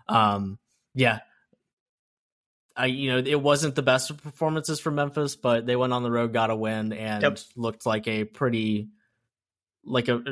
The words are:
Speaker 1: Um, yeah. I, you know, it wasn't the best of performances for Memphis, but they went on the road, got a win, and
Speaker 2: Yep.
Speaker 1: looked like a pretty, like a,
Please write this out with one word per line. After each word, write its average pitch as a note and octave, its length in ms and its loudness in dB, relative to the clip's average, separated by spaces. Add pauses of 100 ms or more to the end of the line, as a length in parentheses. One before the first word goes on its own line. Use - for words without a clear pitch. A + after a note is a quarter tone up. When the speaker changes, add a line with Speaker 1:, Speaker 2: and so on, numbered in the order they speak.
Speaker 1:
Um, G2+ 500 2 (360)
yeah. A#2+ 240 2 (1600)
I, B2 100 0
you C3 240 -2
know, B2+ 80 2
it C#3 220 2
wasn't C#3+ 340 2
the C#3+ 80 0
best C3 280 4
of D3 120 -14
performances D#3 560 -4
for - 140 -4
Memphis, C#3+ 420 -2
but A#2 320 2
they B2 80 2
went B2+ 180 2
on B2 120 0
the A#2+ 60 0
road, A#2 220 0
got A2+ 180 2
a A2+ 60 0
win, A2 360 -2
and G#2+ 300 -4
Speaker 2:
Yep. C#3+ 160 0 (180)
Speaker 1:
looked A#2 300 -4
like G#2+ 200 0
a A2 180 -2
pretty, A2 640 -2 (960)
like B2 240 0
a, A#2+ 80 2 (160)